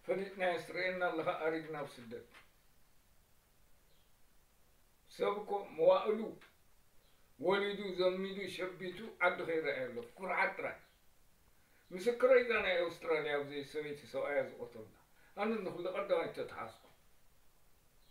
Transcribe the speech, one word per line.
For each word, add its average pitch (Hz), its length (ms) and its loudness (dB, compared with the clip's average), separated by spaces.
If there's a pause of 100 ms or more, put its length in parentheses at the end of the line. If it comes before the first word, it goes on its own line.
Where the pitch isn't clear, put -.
ፈሊጥና 190 440 -4
የስርየና 180 580 -2
ኣለኻ 160 260 0 (100)
ኣሪግና 160 380 -2
ኣብ 139 120 -8
ስደት። 117 380 -14 (3000)
ሰብ 202 160 2
እኮ 208 160 -6 (180)
መዋእሉ 185 500 6 (1200)
ወሊዱ 202 420 2 (120)
ዘሚዱ 185 440 0 (120)
ሸቢቱ 180 500 -8 (200)
ዓዱ 180 240 4
ከይረኣየ 143 380 -2
ኣሎ። 117 160 -6 (140)
ኩርዓት 180 420 -2
ጥራይ። - 240 -6 (1120)
ምስክረይ 240 480 6
እዛ 240 180 2
ናይ 190 180 2
ኣውስትራልያ 160 580 0
ኣብዘይ 143 300 -2
ሰበይቲ 147 420 -6
ሰብኣያ 135 380 0
ዝቆተላ። 113 440 -10 (500)
ኣነ 220 180 0
ንኩሉ 175 360 -6
ቀዳማይ 185 400 4
ተተሓዝኩ። - 520 -8 (1300)